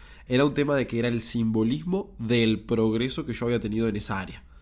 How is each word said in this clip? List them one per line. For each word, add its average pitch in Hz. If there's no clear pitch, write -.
Era 127
un 143
tema 143
de 127
que 117
era 117
el 117
simbolismo 120
del 113
progreso 113
que 117
yo 120
había 117
tenido 113
en 104
esa 104
área. -